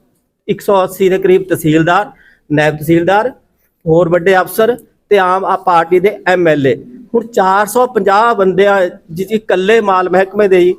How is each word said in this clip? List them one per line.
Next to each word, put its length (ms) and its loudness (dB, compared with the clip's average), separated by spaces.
ਇੱਕ 140 -6
ਸੌ 220 0
ਅੱਸੀ 260 -2
ਦੇ 80 0
ਕਰੀਬ 260 2
ਤਹਿਸੀਲਦਾਰ, 680 0
ਨਾਇਬ 240 0
ਤਹਿਸੀਲਦਾਰ, 540 0
ਹੋਰ 220 2
ਵੱਡੇ 280 2
ਅਫਸਰ 400 -2
ਤੇ 80 4
ਆਮ 280 0
ਆ 100 0
ਪਾਰਟੀ 440 0
ਦੇ 280 -2
ਐਮ 200 2
ਐਲ 200 0
ਏ। 180 -2
ਹੁਣ 120 -2
ਚਾਰ 380 0
ਸੌ 220 -2
ਪੰਜਾਹ 480 0
ਬੰਦਿਆਂ 540 2
ਜਿਹ 140 -8
'ਚ 60 -10
ਇਕੱਲੇ 500 0
ਮਾਲ 280 -2
ਮਹਿਕਮੇ 380 0
ਦੇ 100 4
ਹੀ 220 2